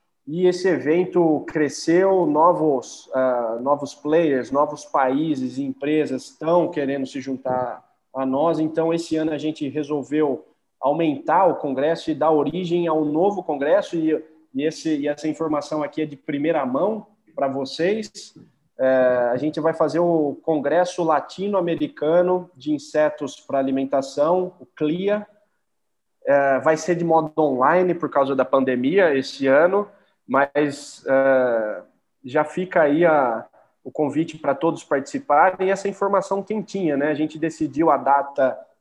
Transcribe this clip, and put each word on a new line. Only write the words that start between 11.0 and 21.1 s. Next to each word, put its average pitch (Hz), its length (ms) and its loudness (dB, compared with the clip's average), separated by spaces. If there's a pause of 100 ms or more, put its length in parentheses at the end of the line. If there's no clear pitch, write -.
o 156 100 2
congresso 147 520 -2
e 156 60 -2
dar 151 160 2
origem 170 560 0
a 160 60 -2
um 156 120 0
novo 175 380 0
congresso, 160 540 0
e, 156 160 0 (420)
e, 135 80 -4
esse, 156 340 -2
e 147 120 -4
essa 147 180 -4
informação 151 560 -4
aqui 143 200 -6
é 156 40 -2
de 147 100 -16
primeira 147 480 -2
mão 180 400 -2 (300)
pra 139 140 -2
vocês. 160 840 -4 (460)
É, 127 540 2
a 127 40 0
gente 151 220 -2
vai 160 160 0
fazer 156 240 0
o 160 440 0
Congresso 165 600 0
Latino-Americano 175 1500 0